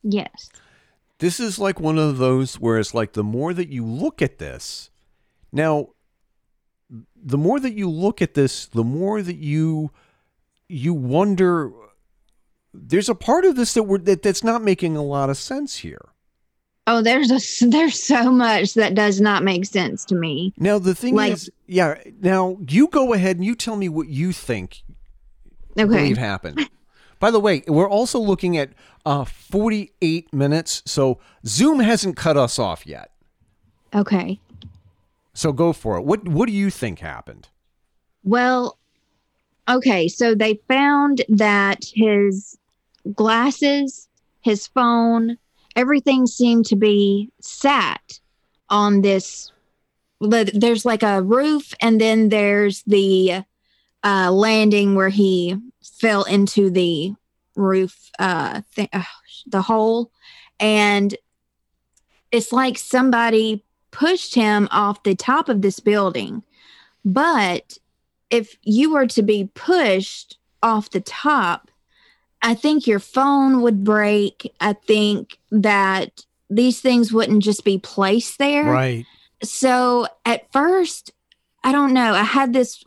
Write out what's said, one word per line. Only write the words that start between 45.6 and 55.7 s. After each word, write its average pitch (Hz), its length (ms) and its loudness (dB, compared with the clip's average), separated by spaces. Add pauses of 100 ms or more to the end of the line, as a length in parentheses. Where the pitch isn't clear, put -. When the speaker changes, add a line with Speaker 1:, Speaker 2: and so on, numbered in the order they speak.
Speaker 1:
everything 262 520 2
seemed 233 400 2
to 220 80 0
be 202 540 2 (120)
sat - 800 -4 (500)
on 202 320 4
this, 196 500 -2 (680)
the, 214 320 2
there's, 226 320 2
like, 226 180 0
a 196 180 2
roof, 277 600 0
and 226 180 4
then 220 300 4
there's 202 540 0
the 190 600 2 (600)
uh, 190 280 2
landing 208 640 4
where 190 140 2
he 190 480 0 (260)